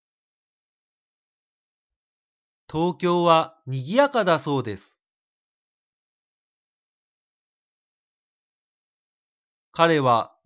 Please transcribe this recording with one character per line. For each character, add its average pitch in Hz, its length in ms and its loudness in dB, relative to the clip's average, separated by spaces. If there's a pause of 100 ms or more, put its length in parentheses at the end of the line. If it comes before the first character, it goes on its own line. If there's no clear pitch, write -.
(2750)
東 170 260 -4
京 175 260 -2
は 165 440 0
賑 131 280 -8
や 277 140 2
か 240 160 -2
だ 170 140 2
そ 143 220 -4
う - 20 -6
で 101 160 -8
す。 - 200 -20 (4000)
彼 165 280 2
は 120 340 2 (120)